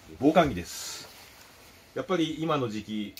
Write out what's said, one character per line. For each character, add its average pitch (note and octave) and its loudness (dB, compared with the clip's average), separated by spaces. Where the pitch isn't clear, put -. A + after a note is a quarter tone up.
防 C#3+ 6
寒 E3 6
着 G#2+ -4
で E2+ -6
す。 - -12
や E3+ -6
っ - -6
ぱ F#3 0
り D#3 0
今 D#3+ 2
の B2 0
時 G#2 -4
期、 G#2+ -6